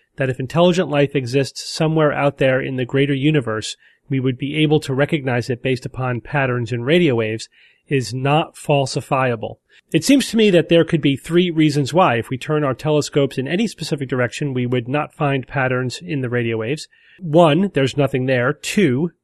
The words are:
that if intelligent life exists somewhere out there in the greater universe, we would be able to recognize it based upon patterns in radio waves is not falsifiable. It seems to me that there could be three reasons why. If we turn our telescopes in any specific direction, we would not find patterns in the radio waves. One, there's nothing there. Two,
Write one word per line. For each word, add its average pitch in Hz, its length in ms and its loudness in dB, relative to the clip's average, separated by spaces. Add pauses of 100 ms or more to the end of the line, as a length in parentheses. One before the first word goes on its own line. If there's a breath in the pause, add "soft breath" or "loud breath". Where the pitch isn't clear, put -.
(180 soft breath)
that 131 140 -2
if 123 80 -8
intelligent 165 500 2
life 143 260 2
exists 131 480 -2
somewhere 156 480 0
out 139 280 0
there 131 220 2
in 135 140 -6
the 127 100 -2
greater 139 300 0
universe, 131 600 0 (340 soft breath)
we 135 100 -2
would 127 180 0
be 139 200 -6
able 151 240 4
to 135 120 -6
recognize 131 560 0
it 120 140 -4
based 131 220 -2
upon 123 360 -6
patterns 123 500 -2
in 120 120 -4
radio 151 320 2
waves 113 340 -4 (380 soft breath)
is 123 260 -2
not 143 420 0
falsifiable. 131 1000 -2 (380 soft breath)
It 160 120 0
seems 269 240 4
to 214 80 -2
me 214 140 6
that 160 180 4
there 165 160 6
could 160 160 0
be 139 160 2
three 175 320 0
reasons 147 440 2
why. 160 220 4
If 113 140 -4
we 113 80 -4
turn 151 260 -2
our 131 100 0
telescopes 143 640 0
in 131 100 -4
any 185 200 -2
specific 143 420 -6
direction, 131 440 -2
we 127 120 -2
would 123 220 -2
not 147 260 -4
find 139 340 -2
patterns 127 540 -2
in 165 200 -6
the 123 80 -4
radio 117 280 -2
waves. 117 300 -6 (320 soft breath)
One, 170 540 4
there's 135 240 0
nothing 135 280 0
there. 127 280 0
Two, 160 580 0 (120)